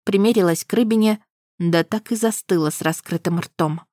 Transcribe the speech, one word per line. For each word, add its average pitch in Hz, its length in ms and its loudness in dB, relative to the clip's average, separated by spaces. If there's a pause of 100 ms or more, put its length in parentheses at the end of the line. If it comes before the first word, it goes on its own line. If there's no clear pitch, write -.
примерилась 196 600 2
к - 80 -20
рыбине, 214 500 2 (360)
да 170 260 2
так - 280 -6
и 233 40 -4
застыла 190 540 0
с - 120 -8
раскрытым 170 580 -4
ртом. 160 420 -4 (100)